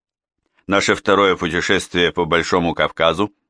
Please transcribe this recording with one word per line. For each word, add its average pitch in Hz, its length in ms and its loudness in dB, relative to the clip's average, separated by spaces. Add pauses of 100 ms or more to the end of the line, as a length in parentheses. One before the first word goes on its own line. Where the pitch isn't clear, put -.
(680)
Наше 98 280 0
второе 95 400 2
путешествие 85 800 -2
по 87 140 -4
Большому 85 480 0
Кавказу – 82 580 -2 (180)